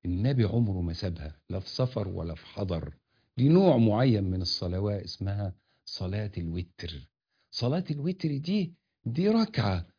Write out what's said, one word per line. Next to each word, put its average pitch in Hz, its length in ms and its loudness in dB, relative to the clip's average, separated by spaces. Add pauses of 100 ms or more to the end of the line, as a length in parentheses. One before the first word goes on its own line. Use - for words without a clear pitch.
النبي 110 380 2
عمره 104 380 2
ما 85 120 -2
سابها، 76 420 -6 (140)
لا 95 100 -4
في 95 100 -10
سفر 127 380 -4
ولا 85 280 -6
في - 100 -18
حضر. 82 480 -4 (440)
دي 131 120 6
نوع 170 280 8
معين 113 460 4
من 92 180 -2
الصلوات 95 640 -4
اسمها 98 500 -6 (320)
صلاة 101 520 -6
الوتر. 82 720 -8 (420)
صلاة 147 400 -2
الوتر 151 460 -2
دي، 170 360 -2 (320)
دي 165 240 2
ركعة 110 580 2 (120)